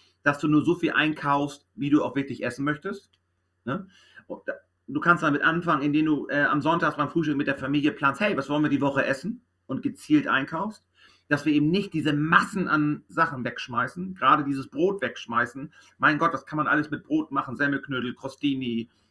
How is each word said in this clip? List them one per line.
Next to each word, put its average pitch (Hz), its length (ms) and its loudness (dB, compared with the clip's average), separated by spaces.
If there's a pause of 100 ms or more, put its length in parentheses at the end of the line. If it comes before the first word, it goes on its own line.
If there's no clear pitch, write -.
(240)
dass 143 160 0
du 156 80 0
nur 151 160 4
so 170 100 2
viel 165 180 0
einkaufst, 147 840 0
wie 143 140 -4
du 147 120 6
auch - 140 -4
wirklich 139 280 -4
essen 135 200 -4
möchtest, 170 480 -6 (520)
ne? 190 220 -6 (400)
Und - 200 -14
da, - 80 -8 (340)
du 143 120 -6
kannst 170 220 4
damit 147 200 2
anfangen, 165 400 0
indem 151 240 2
du, 147 220 0
äh, 143 140 0
am 143 200 2
Sonntag 160 340 2
beim 143 140 -2
Frühstück 151 260 0
mit 147 100 0
der 139 100 0
Familie 139 360 0
planst, 139 280 0
„Hey, 208 160 2
was 135 120 -2
wollen 151 160 2
wir 139 60 2
die 135 100 2
Woche 135 240 2
essen?“ 170 380 -4 (240)
und 131 160 -6
gezielt 147 440 0
einkaufst, 160 580 -4 (440)
dass 147 180 0
wir 151 60 4
eben 147 180 4
nicht 196 240 0
diese 151 180 0
Massen 160 560 0
an 151 400 0
Sachen 143 360 -2
wegschmeißen, 123 720 -6
gerade 139 300 4
dieses 135 240 -4
Brot 185 320 0
wegschmeißen. 120 720 -4 (260)
Mein 147 200 4
Gott, 165 160 0
das - 120 -8
kann 151 120 -4
man 139 80 0
alles 147 240 0
mit 143 140 -6
Brot 156 260 -2
machen, 139 260 -4
Semmelknödel, 135 580 -2
Crostini, 131 760 -4 (200)